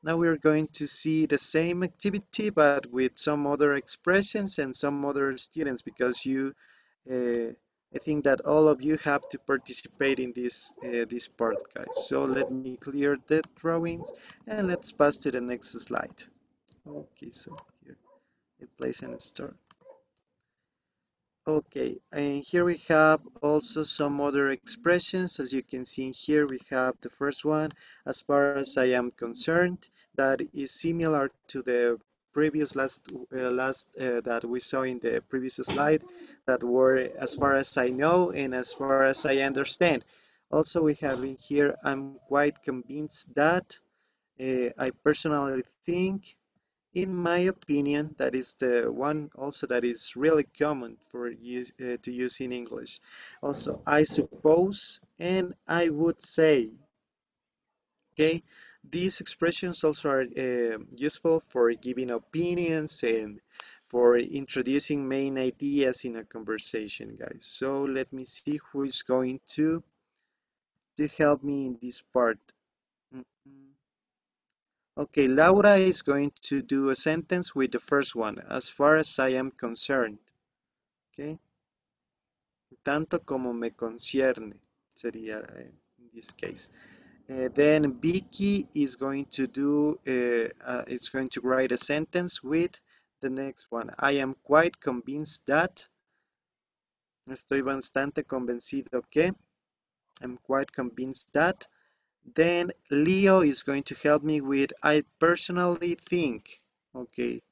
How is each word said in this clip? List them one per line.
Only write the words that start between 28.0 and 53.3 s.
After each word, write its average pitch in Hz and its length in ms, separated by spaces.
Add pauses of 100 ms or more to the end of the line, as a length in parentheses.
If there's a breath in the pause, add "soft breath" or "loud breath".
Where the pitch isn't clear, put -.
"as 135 140
far 143 380
as 135 200
I 127 100
am 123 240
concerned," 165 760 (280 soft breath)
that 135 260 (120)
is 139 200
similar 160 580 (160)
to 135 140
the 120 400 (320)
previous 147 420
last, 135 340 (220)
uh, 127 200
last, 131 460
uh, 123 240
that 117 220
we 120 160
saw 131 220
in 127 180
the 117 300
previous 131 260
slide, 147 480 (440 loud breath)
that 127 160
were 131 340 (200)
"as 131 180
far 139 200
as 135 220
I 127 140
know" 170 400
and 139 220
"as 127 200
far 135 320
as 135 200
I 135 120
understand." 135 640 (480 soft breath)
Also, 156 300
we 151 140
have 131 280
in 135 140
here, 143 440
"I'm 139 340 (120)
quite 147 340
convinced 135 760
that," 165 440 (600)
uh, 127 380
"I 131 140 (120)
personally 143 600 (220)
think," 185 500 (580)
"in 185 200
my 175 260
opinion," 147 800
that 131 160
is 127 220
the 120 360
one 147 440
also 139 320
that 123 160
is 120 320
really 147 300 (120)
common 131 400 (140)
for 120 180
use, 120 500
uh, 123 220
to 123 100
use 123 300
in 127 100
English. 120 480 (420 loud breath)